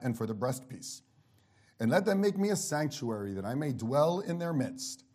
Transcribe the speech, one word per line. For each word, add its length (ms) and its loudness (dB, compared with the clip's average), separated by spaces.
and 120 0
for 120 -2
the 80 -2
breastpiece. 640 -4
And 100 2
let 160 6
them 160 4
make 160 2
me 140 2
a 40 2
sanctuary 800 -2
that 120 -4
I 100 -2
may 180 0
dwell 460 2
in 180 -4
their 160 -2
midst. 500 -4